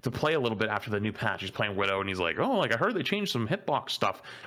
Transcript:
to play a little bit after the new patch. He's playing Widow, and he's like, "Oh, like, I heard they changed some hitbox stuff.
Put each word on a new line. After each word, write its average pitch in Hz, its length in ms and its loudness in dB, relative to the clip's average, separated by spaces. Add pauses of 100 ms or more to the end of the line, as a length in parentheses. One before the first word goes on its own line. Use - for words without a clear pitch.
to 120 100 -2
play 156 220 2
a 156 80 2
little 113 160 2
bit 107 100 2
after 104 220 -4
the 104 100 0
new 104 140 0
patch. 98 260 -2
He's 95 120 -8
playing 104 260 -2
Widow, 98 240 2
and 98 80 -2
he's 92 100 -2
like, 85 180 2
"Oh, 220 200 2
like, 127 160 2
I 117 40 4
heard 214 180 2
they 170 60 0
changed 196 300 -2
some 113 160 0
hitbox 143 440 -2
stuff. - 320 -2 (240)